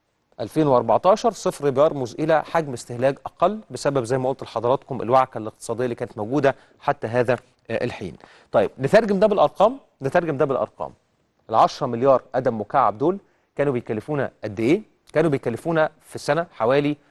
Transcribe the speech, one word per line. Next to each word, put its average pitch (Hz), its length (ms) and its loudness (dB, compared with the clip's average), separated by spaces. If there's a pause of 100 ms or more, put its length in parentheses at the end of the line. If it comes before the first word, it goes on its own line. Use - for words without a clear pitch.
(400)
ألفين 151 260 0
وأربعتاشر 135 640 4
صفر 156 400 -4
بيرمز 139 480 0
إلى 156 260 0
حجم 156 280 -4
استهلاك 123 540 -4
أقل 208 340 -2 (100)
بسبب، 135 340 -2
زي 127 140 0
ما 127 100 -2
قلت 135 140 -6
لحضراتكم، 120 600 -4
الوعكة 127 360 2
الاقتصادية 110 460 -8
اللي 120 100 -4
كانت 117 240 -10
موجودة 131 380 0 (240)
حتى - 260 -4
هذا، 120 320 0 (320)
آه، 113 140 -4
الحين. 110 320 -10 (360)
طيب، 107 260 4
نترجم 196 400 2
ده 214 80 6
بالأرقام، 202 520 2 (240)
نترجم 160 340 0
ده 151 80 0
بالأرقام. 110 480 -4 (580)
العشرة 131 360 2
مليار 123 360 2 (120)
قدم 120 260 -2
مكعب 110 380 0
دول 175 200 0 (380)
كانوا 143 160 0
بيكلفونا 123 580 -4 (140)
قد 107 160 -8
إيه؟ 156 220 2 (300)
كانوا 156 180 2
بيكلفونا 147 600 -2 (100)
في - 140 -18
السنة 156 380 -2
حوالي، 143 440 0 (140)